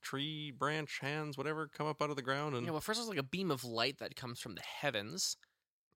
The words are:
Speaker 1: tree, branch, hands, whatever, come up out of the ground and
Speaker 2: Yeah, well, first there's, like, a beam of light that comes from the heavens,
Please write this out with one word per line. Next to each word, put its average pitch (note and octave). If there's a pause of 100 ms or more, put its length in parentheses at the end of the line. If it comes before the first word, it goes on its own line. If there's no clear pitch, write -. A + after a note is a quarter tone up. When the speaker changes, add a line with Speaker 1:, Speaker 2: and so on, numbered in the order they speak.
Speaker 1:
tree, D3+
branch, C#3+
hands, D3
whatever, D3+
come -
up D3+
out D3
of D3
the C#3
ground C#3
and A#2+
Speaker 2:
Yeah, E3
well, D#3
first G#3+
there's, A#3
like, F#3+
a C3+
beam F3
of C3
light A#2+
that -
comes A#2+
from A2
the -
heavens, B2+ (600)